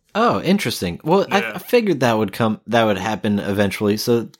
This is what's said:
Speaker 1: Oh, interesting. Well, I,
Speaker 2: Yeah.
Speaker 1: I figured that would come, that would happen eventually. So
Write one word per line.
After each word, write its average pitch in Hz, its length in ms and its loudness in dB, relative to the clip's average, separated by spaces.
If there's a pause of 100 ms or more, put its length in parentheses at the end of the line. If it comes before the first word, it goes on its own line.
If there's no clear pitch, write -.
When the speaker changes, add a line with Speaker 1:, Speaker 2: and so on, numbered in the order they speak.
(140)
Speaker 1:
Oh, 202 260 2
interesting. - 640 -2
Well, 180 260 2
I, 196 100 2
Speaker 2:
Yeah. 220 140 -6
Speaker 1:
I 196 40 -10
figured 202 420 0
that 117 180 2
would 104 140 0
come, 110 340 -2
that 113 180 2
would 104 140 2
happen 104 400 -2
eventually. 101 580 0
So 117 320 0 (120)